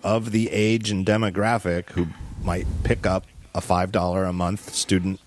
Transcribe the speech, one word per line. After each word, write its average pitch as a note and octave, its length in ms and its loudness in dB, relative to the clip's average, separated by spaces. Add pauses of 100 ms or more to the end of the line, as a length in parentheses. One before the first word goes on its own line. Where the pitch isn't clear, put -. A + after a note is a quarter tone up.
of A2 280 0
the A2 200 2
age G#2+ 400 2
and F#2+ 120 0
demographic G#2 880 2
who E2+ 180 0 (360)
might F2 240 -2 (160)
pick - 240 0
up F#2+ 180 0 (300)
a - 40 -4
five F#2 320 0
dollar F#2 320 2
a F#2 80 -2
month F2+ 420 -2
student F#2+ 540 0